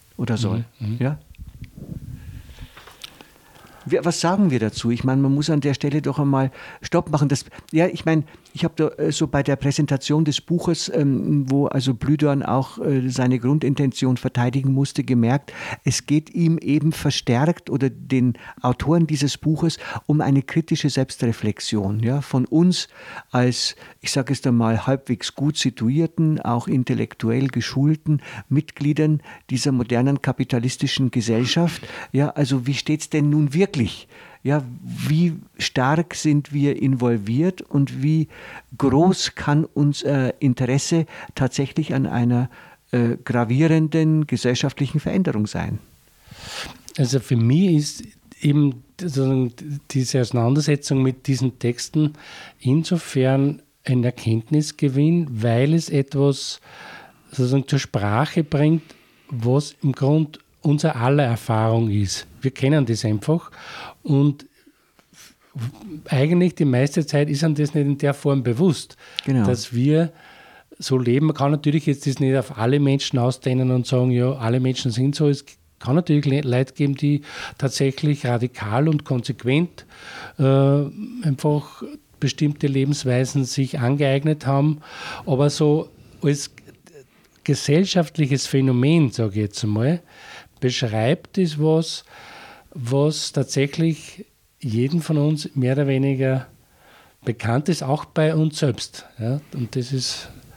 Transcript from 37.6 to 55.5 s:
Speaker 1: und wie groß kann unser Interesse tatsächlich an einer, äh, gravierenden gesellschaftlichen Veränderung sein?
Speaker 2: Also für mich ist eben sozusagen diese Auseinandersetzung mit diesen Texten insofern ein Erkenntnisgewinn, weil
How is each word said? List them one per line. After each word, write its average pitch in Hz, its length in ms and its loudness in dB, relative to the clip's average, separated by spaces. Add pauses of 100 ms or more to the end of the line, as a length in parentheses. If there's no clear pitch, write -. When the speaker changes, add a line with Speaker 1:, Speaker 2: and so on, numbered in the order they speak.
Speaker 1:
und 131 400 -2
wie 156 260 2 (480)
groß 151 580 2
kann 147 300 0
unser 139 760 0
Interesse 135 640 0 (280)
tatsächlich 143 600 -2
an 135 120 0
einer, 120 440 0 (400)
äh, 120 320 0
gravierenden 156 1040 2
gesellschaftlichen 131 720 -2
Veränderung 143 480 -2
sein? 104 320 -6 (1200)
Speaker 2:
Also 131 220 2
für 123 160 -2
mich 151 400 4
ist 147 280 -4 (360)
eben 143 420 2 (180)
sozusagen 131 520 0 (380)
diese 131 320 0
Auseinandersetzung 135 800 0
mit 131 240 -2
diesen 127 320 0
Texten 147 560 -2 (440)
insofern 139 1040 0 (220)
ein 123 180 2
Erkenntnisgewinn, 139 1400 0
weil 120 320 2